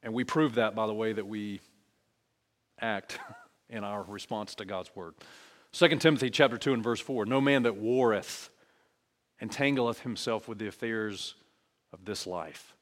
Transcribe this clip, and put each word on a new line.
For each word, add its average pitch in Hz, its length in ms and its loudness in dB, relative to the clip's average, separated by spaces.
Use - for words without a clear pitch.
And 113 80 -6
we 123 80 0
prove 143 320 2
that 110 220 2
by 110 100 0
the 107 80 -2
way 110 180 -2
that 104 140 -4
we 104 340 -8
act 107 380 -4
<laughs> - 240 -20
in 113 140 -8
our 101 220 -6
response 104 500 -8
to 107 100 -10
God's 95 300 -8
word. 85 200 -12
Second 170 260 4
Timothy 131 320 4
chapter 123 260 6
two 135 160 2
and 120 80 2
verse 113 200 0
four, 117 260 -2
"No 131 140 4
man 139 240 4
that 113 120 2
warreth 113 720 2
entangleth 123 600 0
himself 113 440 -4
with 110 140 -10
the 107 80 -6
affairs 110 680 -6
of 90 120 -20
this 98 200 -6
life." 85 580 -10